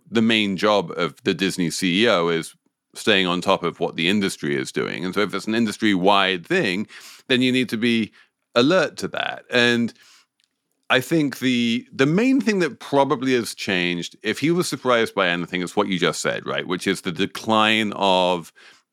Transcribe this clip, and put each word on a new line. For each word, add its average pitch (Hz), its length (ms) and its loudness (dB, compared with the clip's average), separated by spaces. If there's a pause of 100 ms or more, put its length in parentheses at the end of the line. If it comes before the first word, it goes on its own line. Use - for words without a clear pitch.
the 113 120 2
main 107 360 2
job 101 340 2
of 82 320 -4
the 98 100 0
Disney 87 360 -2
C 92 340 0
E 117 60 4
O 87 180 2
is 85 280 -4 (380)
staying 95 320 2
on 90 140 0
top 92 240 0
of 82 160 -4
what 82 160 -4
the 82 140 0
industry 95 460 -2
is 65 160 -4
doing. 55 340 -6
And 92 80 -6
so 98 80 -2
if 95 120 -2
it's 98 140 -6
an 110 80 -2
industry-wide 98 920 0
thing, 107 420 -2 (420)
then 127 120 2
you 127 100 2
need 127 180 0
to 117 80 -4
be 113 340 0 (420)
alert 143 440 2
to 190 100 -6
that. - 420 -8
And 120 440 2 (960)
I 127 100 4
think 147 400 -2
the, 120 540 0
the 131 120 2
main 233 360 2
thing 202 180 0
that 143 220 -2
probably 135 520 0
has 117 220 -2
changed, 87 680 -2
if 107 160 -4
he 151 120 0
was 170 160 0
surprised 123 480 0
by 95 140 2
anything, 87 320 -2
is 87 120 -8
what 101 140 0
you 95 100 -2
just 82 220 0
said, 64 260 -4
right? 71 220 -6
Which 87 180 -6
is 95 160 -2
the 92 120 -6
decline 107 840 0
of 90 560 0 (420)